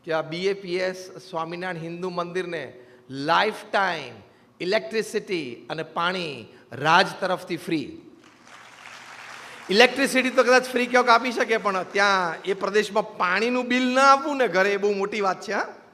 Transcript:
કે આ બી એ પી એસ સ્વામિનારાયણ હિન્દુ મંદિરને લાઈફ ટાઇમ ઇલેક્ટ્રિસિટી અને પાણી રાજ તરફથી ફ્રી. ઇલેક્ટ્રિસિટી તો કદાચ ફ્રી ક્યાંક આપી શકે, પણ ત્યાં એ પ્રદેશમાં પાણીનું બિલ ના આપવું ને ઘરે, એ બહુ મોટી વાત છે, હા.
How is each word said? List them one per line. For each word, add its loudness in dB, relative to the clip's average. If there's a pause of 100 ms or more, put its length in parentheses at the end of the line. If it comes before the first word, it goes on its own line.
કે -6
આ 0
બી -4
એ 2
પી -6
એસ -4 (180)
સ્વામિનારાયણ -6
હિન્દુ -8
મંદિરને -6 (300)
લાઈફ 2 (180)
ટાઇમ 0 (480)
ઇલેક્ટ્રિસિટી -4
અને -6
પાણી -6 (240)
રાજ 4 (120)
તરફથી -4
ફ્રી. -6 (1700)
ઇલેક્ટ્રિસિટી 4
તો 4
કદાચ 6
ફ્રી 0
ક્યાંક 4
આપી 4
શકે, 0
પણ -2
ત્યાં 2
એ -4
પ્રદેશમાં -2
પાણીનું 0
બિલ 0
ના 4 (100)
આપવું 0
ને 2
ઘરે, 2
એ 0
બહુ 0
મોટી -2
વાત -2
છે, -8
હા. -2 (280)